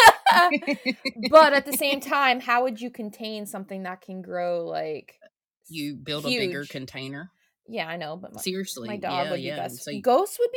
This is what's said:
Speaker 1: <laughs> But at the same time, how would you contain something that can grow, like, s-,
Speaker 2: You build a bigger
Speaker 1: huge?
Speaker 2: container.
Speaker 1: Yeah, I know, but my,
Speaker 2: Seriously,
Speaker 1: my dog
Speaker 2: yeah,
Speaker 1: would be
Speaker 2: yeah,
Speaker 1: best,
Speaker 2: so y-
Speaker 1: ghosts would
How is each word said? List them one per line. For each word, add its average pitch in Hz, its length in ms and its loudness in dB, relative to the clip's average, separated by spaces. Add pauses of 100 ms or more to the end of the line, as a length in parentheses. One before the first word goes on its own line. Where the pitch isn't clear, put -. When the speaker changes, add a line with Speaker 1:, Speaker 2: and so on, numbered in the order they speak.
(320)
Speaker 1:
<laughs> 294 840 2
But 285 380 8
at 277 120 2
the 294 80 -6
same 277 280 -2
time, 269 400 2
how 247 220 0
would 233 180 -4
you 247 100 -8
contain 214 540 -12
something 196 380 -12
that 185 180 -12
can 185 200 -14
grow, 175 440 -4
like, 156 560 -8 (420)
s-, - 60 -20
Speaker 2:
You 147 260 -8
build 147 320 -10
a - 40 -2
bigger 143 340 -4
Speaker 1:
huge? - 20 -20
Speaker 2:
container. 139 640 -12 (360)
Speaker 1:
Yeah, 202 200 -8
I 170 100 -8
know, 156 200 -10
but - 160 -18
my, 107 100 -14
Speaker 2:
Seriously, 190 500 -8
Speaker 1:
my - 40 -8
dog - 320 -4
Speaker 2:
yeah, - 20 -4
Speaker 1:
would 131 120 -6
be 135 80 -8
Speaker 2:
yeah, - 0 -
Speaker 1:
best, - 320 -10
Speaker 2:
so 147 80 -12
y- 202 100 -8
Speaker 1:
ghosts 269 380 2
would 480 180 0